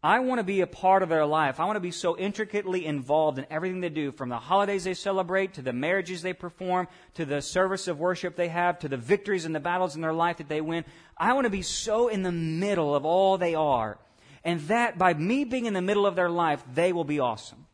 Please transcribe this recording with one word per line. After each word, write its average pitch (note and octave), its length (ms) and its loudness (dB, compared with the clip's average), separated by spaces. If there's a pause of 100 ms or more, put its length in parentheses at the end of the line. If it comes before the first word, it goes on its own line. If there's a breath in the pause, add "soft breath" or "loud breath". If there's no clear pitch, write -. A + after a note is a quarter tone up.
I G3 160 4
want B3+ 180 0
to A3+ 60 -2
be F#3+ 180 0
a F3 60 2
part F#3+ 340 4
of F3 80 -2
their D#3 160 4
life. D3 340 2
I E3 60 0
want G#3+ 120 -2
to F#3+ 40 -4
be F3 100 -6
so E3 240 -2
intricately G3 720 -4
involved D3 540 0
in C3 100 -10
everything F3+ 320 -4
they F3 80 -2
do, D3 220 -4
from B2 180 -8
the A#2+ 80 -4
holidays F#3+ 460 0
they F#3 100 -4
celebrate, F#3+ 640 -2
to C3+ 80 -12
the B2+ 100 -2
marriages E3+ 480 -2
they F3+ 120 -6
perform, F3+ 540 -4 (280 loud breath)
to E3 100 -4
the C#3+ 160 -2
service F#3+ 460 0
of D#3 120 -4
worship F3 360 -2
they F3 140 -2
have, F3 300 2
to D#3 80 -8
the C3+ 100 -4
victories F#3 480 0
and D#3+ 100 -4
the D3+ 40 -2
battles F3 360 -2
in D#3+ 60 -8
their D#3+ 120 -2
life E3 240 0
that D3+ 100 -14
they D#3 140 -2
win. E3 240 -4 (320 loud breath)
I G#3 160 2
want C4+ 120 2
to A3+ 40 2
be G3 140 -4
so A3+ 440 0
in G#3+ 140 -2
the F#3 100 -2
middle E3 600 0
of C#3+ 100 2
all F#3+ 360 4
they E3+ 160 2
are. B2+ 420 2 (460 loud breath)
And E3+ 240 -2
that A3+ 320 0
by F3+ 160 6
me G#3+ 280 0
being B3 220 -2
in A3 80 -2
the F#3 80 0
middle G3+ 240 2
of F#3+ 100 2
their F3+ 140 2
life, E3 420 0
they E3+ 220 2
will E3+ 100 0
be D3 160 -2
awesome. A#2+ 540 -4